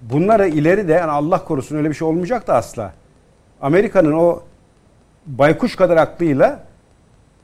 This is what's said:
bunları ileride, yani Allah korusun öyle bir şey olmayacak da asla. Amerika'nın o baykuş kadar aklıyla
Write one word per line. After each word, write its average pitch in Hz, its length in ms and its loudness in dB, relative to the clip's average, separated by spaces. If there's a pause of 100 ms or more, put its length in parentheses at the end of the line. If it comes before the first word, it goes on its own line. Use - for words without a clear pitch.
bunları 180 480 0
ileride, 160 440 2
yani 165 180 0
Allah 147 340 -2
korusun 147 320 -6
öyle 151 140 -2
bir 147 40 -6
şey 160 140 -4
olmayacak 175 380 -4
da 170 80 0
asla. 113 400 -6 (680)
Amerika'nın 165 500 2
o 165 300 0 (840)
baykuş 147 500 0
kadar 175 200 2
aklıyla 165 680 0 (800)